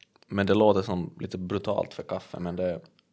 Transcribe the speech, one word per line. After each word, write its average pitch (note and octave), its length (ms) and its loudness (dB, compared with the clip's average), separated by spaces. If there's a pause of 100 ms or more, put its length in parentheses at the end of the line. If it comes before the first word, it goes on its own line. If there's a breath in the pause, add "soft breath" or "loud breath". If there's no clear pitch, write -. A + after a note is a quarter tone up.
(280)
Men G2 200 0
det G2 60 6
låter G#2 280 6
som F2+ 380 -4
lite - 180 -8
brutalt G2 560 -4
för - 100 -12
kaffe, - 360 -10
men F2 160 -6
det, F2+ 240 -2 (340)